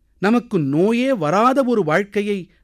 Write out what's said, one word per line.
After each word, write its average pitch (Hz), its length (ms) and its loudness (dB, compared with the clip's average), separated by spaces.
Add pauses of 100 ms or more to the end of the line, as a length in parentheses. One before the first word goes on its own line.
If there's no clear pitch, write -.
(220)
நமக்கு 226 360 0
நோயே 208 540 0
வராத 220 520 2
ஒரு 233 200 0
வாழ்க்கையை 202 640 -4 (140)